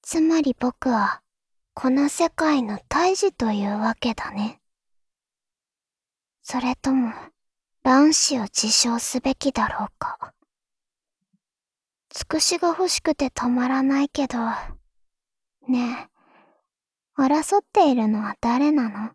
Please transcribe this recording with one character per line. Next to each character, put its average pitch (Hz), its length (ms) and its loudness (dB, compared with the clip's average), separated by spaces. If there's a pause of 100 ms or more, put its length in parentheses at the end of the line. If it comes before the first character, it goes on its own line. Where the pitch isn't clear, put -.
つ - 220 -2
ま 320 180 4
り 277 180 0
僕 254 300 -2
は、 220 340 0 (520)
こ - 160 -2
の 285 180 2
世 339 220 0
界 302 340 0
の 208 240 -6
胎 359 260 2
児 381 180 0
と 226 200 -2
い 202 160 -2
う 208 100 -4
わ 220 160 -2
け 233 200 -4
だ - 180 -12
ね。 208 280 -6 (1800)
そ - 180 -6
れ 254 140 -2
と - 180 -2
も、 247 200 0 (720)
卵 277 280 6
子 285 280 0
を - 40 -2
自 - 260 -4
称 233 280 0
す - 220 -4
べ 269 160 -2
き 277 160 -2
だ 214 160 -2
ろ - 160 -6
う - 120 -10
か。 - 380 -10 (1700)
つ - 180 -10
く 311 140 -2
し 339 180 0
が 349 120 2
欲 359 180 -2
し - 120 -2
く 311 140 0
て 269 160 -2
た - 180 -4
ま 247 200 0
ら 262 160 0
な 277 160 2
い 285 80 0
け 285 180 -2
ど。 247 120 -6 (1300)
ね 247 420 -2 (1040)
え、 277 60 2
争 302 360 2
っ 403 140 -2
て 339 200 6
い - 20 4
る 220 140 2
の 214 140 0
は 208 180 -8
誰 262 320 2
な 254 160 2
の？ 208 260 -10